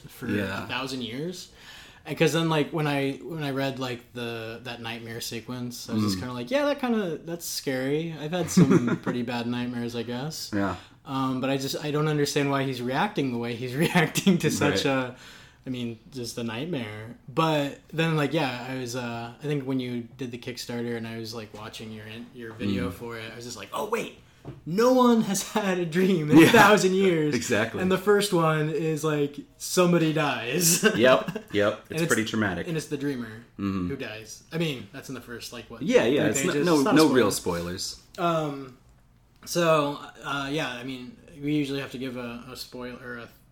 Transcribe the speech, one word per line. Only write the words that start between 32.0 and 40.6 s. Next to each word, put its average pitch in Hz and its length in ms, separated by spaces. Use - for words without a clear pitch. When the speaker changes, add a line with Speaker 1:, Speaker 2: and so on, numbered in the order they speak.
Speaker 1:
it's 156 100
Speaker 2:
pretty 113 100
traumatic. 101 460
Speaker 1:
And 160 80
it's 147 80
the 151 100
dreamer 120 480
Speaker 2:
Mm-hmm. 95 300
Speaker 1:
who - 80
dies. 110 460
I 165 40
mean, 139 360
that's 135 160
in 135 60
the 117 60
first, 117 300
like, 117 180
what, 117 120
Speaker 2:
Yeah, 180 240
yeah, 131 160
Speaker 1:
three - 100
Speaker 2:
it's 107 140
no, - 80
Speaker 1:
pages? 147 120
Speaker 2:
no, 175 100
Speaker 1:
It's 139 100
not - 80
a - 20
Speaker 2:
no 156 120
Speaker 1:
spoiler. 131 100
Speaker 2:
real 107 140
spoilers. 87 680
Speaker 1:
Um, 147 600
so, 151 540
uh, 139 260
yeah, 143 200